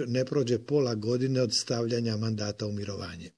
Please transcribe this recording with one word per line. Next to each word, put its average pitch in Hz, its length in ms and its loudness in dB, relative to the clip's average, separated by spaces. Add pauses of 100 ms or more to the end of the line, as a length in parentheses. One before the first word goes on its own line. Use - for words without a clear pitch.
ne 127 180 2
prođe 123 340 2
pola 127 360 2
godine 123 460 2
od 110 140 2
stavljanja 117 600 0
mandata 107 480 -2
u 104 60 -2
mirovanje. 95 680 -6